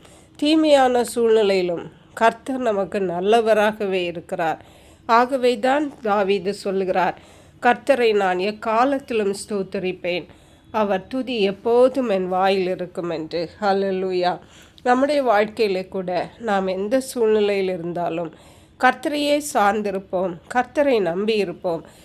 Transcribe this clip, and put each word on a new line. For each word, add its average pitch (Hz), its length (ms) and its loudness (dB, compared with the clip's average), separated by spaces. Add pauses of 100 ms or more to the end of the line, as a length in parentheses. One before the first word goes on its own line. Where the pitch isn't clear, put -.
(420)
தீமையான 285 600 4
சூழ்நிலையிலும் 196 880 0 (220)
கர்த்தர் 226 440 0
நமக்கு 208 420 -2
நல்லவராகவே 208 1040 0
இருக்கிறார். 170 800 -8 (240)
ஆகவே 247 520 2
தான் 269 340 0 (100)
தாவீது 202 520 0
சொல்லுகிறார், 185 640 -2 (440)
"கர்த்தரை 240 520 2
நான் 185 240 2
எக்காலத்திலும் 220 960 -2 (140)
ஸ்தோத்தரிப்பேன். 185 800 -6 (440)
அவர் 202 360 -2
துதி 254 340 -4
எப்போதும் 240 680 2
என் 190 200 0
வாயில் 190 380 2
இருக்கும்" 175 440 -6
என்று. 160 400 -6 (100)
ஹல்லேலூயா. 185 800 0 (440)
நம்முடைய 269 400 2
வாழ்க்கையிலே 214 640 0
கூட 180 500 -4
நாம் 202 280 -2
எந்த 202 340 0
சூழ்நிலையில் 214 680 2
இருந்தாலும் 170 680 -4 (460)
கர்த்தரையே 285 600 0 (140)
சார்ந்திருப்போம், 196 840 0 (160)
கர்த்தரை 254 460 2
நம்பியிருப்போம், 180 800 -2 (220)